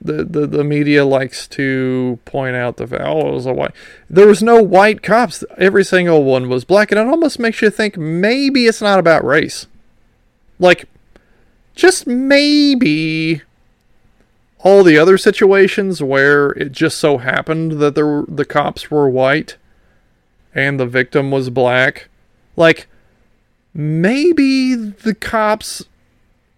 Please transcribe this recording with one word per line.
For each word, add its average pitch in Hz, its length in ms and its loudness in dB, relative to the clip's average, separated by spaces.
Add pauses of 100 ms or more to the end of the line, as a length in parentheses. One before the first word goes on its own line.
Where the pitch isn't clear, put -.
the, 156 240 -6
the, 151 220 -4
the 147 180 -2
media 147 400 0
likes 135 440 -2
to 127 760 -4
point 131 320 -8
out 123 220 -6
the, 120 80 -10 (200)
"Oh, 147 220 -4
it 139 40 -6
was 131 140 -8
a 131 60 -4
white," 139 200 -4 (360)
there 185 180 6
was 202 160 6
no 233 200 6
white 196 400 2
cops. 214 420 -2 (140)
Every 196 260 2
single 175 400 2
one 131 240 0
was 127 160 -4
black, 202 260 2
and 202 80 0
it 220 80 0
almost 320 320 0
makes 226 220 -4
you 214 100 2
think 208 280 -6
maybe 233 680 0
it's 226 140 0
not 202 180 2
about 165 260 2
race. - 420 -2 (920)
Like, 175 300 2 (840)
just - 320 0
maybe 247 1400 0 (1160)
all 196 240 6
the 160 120 6
other 185 220 6
situations 196 840 0
where 139 500 2
it 143 200 -8
just 160 240 -2
so 143 220 0
happened 156 540 -6
that 147 220 -2
there 151 120 0
were, 147 200 -4
the 147 200 -6
cops - 440 -6
were 147 180 0
white 131 480 -2 (1000)
and 139 260 -4
the 127 60 -2
victim 131 440 -2
was 131 200 -4
black, 127 580 -2 (480)
like, 165 300 2 (840)
maybe 262 1000 0
the 214 400 -6
cops 214 680 -6 (760)